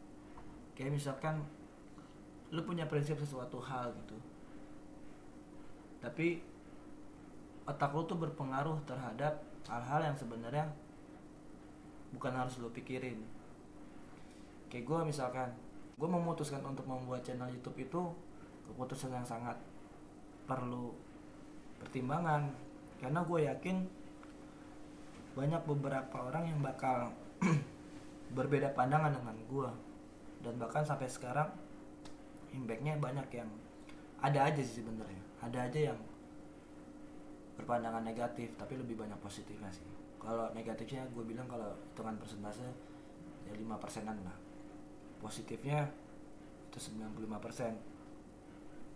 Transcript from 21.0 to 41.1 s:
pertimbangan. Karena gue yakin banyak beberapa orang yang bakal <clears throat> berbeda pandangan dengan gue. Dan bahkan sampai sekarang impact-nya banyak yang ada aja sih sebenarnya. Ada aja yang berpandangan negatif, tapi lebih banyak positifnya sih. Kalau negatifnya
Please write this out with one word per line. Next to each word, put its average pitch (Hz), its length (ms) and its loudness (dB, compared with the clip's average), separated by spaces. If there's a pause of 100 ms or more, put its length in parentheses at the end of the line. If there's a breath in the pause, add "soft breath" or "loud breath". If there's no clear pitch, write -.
pertimbangan. 147 880 4 (360)
Karena 143 220 4
gue 165 220 8
yakin 180 320 4 (1600)
banyak 147 320 6
beberapa 135 480 4 (160)
orang 165 160 4
yang 151 160 4
bakal 120 480 4 (280)
<clears throat> - 960 4
berbeda 135 360 8
pandangan 147 400 8
dengan 120 240 0 (100)
gue. 127 240 2 (720)
Dan 117 160 -2
bahkan 143 300 4
sampai 139 240 2
sekarang 135 380 2 (1080)
impact-nya 131 400 2
banyak 139 400 2
yang 113 140 -2 (760 loud breath)
ada 143 240 10
aja 143 160 6
sih 113 160 -2
sebenarnya. 107 400 -4 (240)
Ada 123 240 2
aja 151 120 4 (120)
yang 113 60 -2 (1600)
berpandangan 113 440 2
negatif, 117 520 0
tapi 127 240 -4
lebih 117 160 -2
banyak 104 240 -4
positifnya 101 520 -6
sih. - 120 -10 (320)
Kalau 113 400 2
negatifnya 113 560 -2